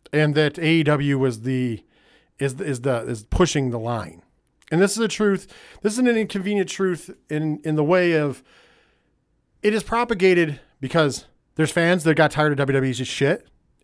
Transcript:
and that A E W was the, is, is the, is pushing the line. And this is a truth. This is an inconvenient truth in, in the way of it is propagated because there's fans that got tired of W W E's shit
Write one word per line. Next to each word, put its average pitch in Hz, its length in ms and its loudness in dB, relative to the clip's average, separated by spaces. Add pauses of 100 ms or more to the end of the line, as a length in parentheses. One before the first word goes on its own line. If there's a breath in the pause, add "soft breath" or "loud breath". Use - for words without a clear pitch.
(120)
and 151 220 2
that 151 240 2
A 160 80 -2
E 165 160 4
W 143 360 2
was 123 240 0
the, 127 400 -4 (560 soft breath)
is, 139 220 -6
is 139 220 -6
the, 131 140 0 (100)
is 113 180 -8
pushing 147 460 0
the 120 80 -6
line. 110 440 -6 (480)
And 165 100 2
this 196 120 2
is 214 60 -4
a 226 100 0
truth. 202 380 -2 (360 loud breath)
This 208 120 -2
is 233 60 -4
an 247 80 4
inconvenient 208 600 -2
truth 185 460 -4 (160)
in, 151 340 -4
in 156 120 -2
the 151 80 0
way 175 280 2
of 147 300 -2 (1200 soft breath)
it 208 120 2
is 214 100 -2
propagated 185 760 2 (200)
because 147 460 0 (280)
there's 156 160 0
fans 170 340 2
that 156 100 4
got 151 180 4
tired 151 180 2
of 139 80 -2
W 139 160 0
W 135 160 0
E's 120 160 -4
shit 147 400 -2 (380)